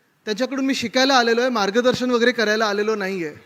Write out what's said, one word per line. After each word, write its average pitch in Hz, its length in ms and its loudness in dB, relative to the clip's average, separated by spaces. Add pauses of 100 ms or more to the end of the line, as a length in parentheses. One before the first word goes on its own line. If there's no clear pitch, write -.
(260)
त्यांच्याकडून 254 400 -4
मी 269 100 0
शिकायला 262 400 0
आलेलो 233 260 2
आहे, 254 80 0
मार्गदर्शन 240 600 0
वगैरे 240 200 2
करायला 220 340 0
आलेलो 208 300 -2
नाहीये. 185 380 -6 (120)